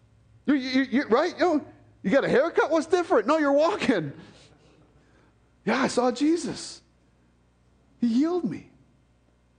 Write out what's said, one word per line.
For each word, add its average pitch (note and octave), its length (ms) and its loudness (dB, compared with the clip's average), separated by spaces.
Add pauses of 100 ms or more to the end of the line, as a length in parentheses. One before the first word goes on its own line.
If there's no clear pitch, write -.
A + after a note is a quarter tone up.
(480)
You, C#4+ 80 2
you, C4 340 -2
you, C4 160 0
right? D4+ 320 2
You D4+ 80 2
know, D#4 200 0 (360)
you G3 80 -2
got B3 140 2
a E3+ 60 -2
haircut? D#4 420 2
What's D#4 160 0
different?" E4+ 400 0
"No, D#4 100 2
you're C#4+ 160 2
walking." C#4 580 0 (1500)
"Yeah, A#3+ 160 -2
I B3 60 0
saw B3 240 0
Jesus. C#4 680 -4 (1200)
He A#3+ 60 0
healed D#4+ 360 0
me." - 220 -6 (920)